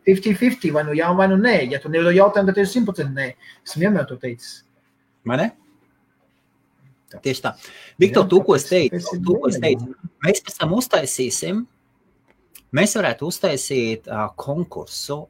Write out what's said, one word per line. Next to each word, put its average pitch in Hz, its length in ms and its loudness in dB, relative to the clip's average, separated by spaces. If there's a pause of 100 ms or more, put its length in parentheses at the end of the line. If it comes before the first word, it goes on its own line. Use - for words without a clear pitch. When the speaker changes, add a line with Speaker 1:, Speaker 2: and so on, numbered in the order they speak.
Speaker 1:
fifty 190 320 2
fifty, 240 360 0
vai 151 120 2
nu 147 120 -4
jā, 170 160 0
vai 190 160 4
nu 190 80 4
nē. 226 180 4 (140)
Ja 139 120 -4
tu 147 120 -10
neuzdod 170 200 4
jautājumu, 196 360 4
tad 190 80 0
tev 196 80 4
ir 190 40 -4
simt 240 200 0
procenti 139 260 -6
nē. 135 120 -4 (380)
Esmu 165 200 -2
vienmēr 170 240 0
to 123 80 -12
teicis. - 460 -12 (640)
Speaker 2:
Vai 123 140 0
ne? 214 80 0 (1600)
Speaker 1:
Tā. - 120 -20
Speaker 2:
Tieši 131 200 -4
tā. 123 120 -4 (440)
Viktor, 185 280 6
Speaker 1:
Jā, 180 40 -2
Speaker 2:
tu, 190 160 6
ko 185 80 6
es - 120 0
Speaker 1:
tāpēc, 180 80 0
Speaker 2:
teicu, 175 240 2
Speaker 1:
tāpēc 175 180 -8
ir 180 100 -6
Speaker 2:
tu, 180 80 2
ko 262 160 0
es 190 80 -2
Speaker 1:
vienmēr. 135 200 2
Speaker 2:
teicu, 127 320 -12 (160)
mēs 202 200 0
pēc - 140 -12
tam 170 180 0
uztaisīsim, 165 840 -2 (1120)
mēs 208 220 2
varētu 151 320 -4
uztaisīt, 127 720 -2
ā, 107 220 -4 (100)
konkursu 143 800 -8 (120)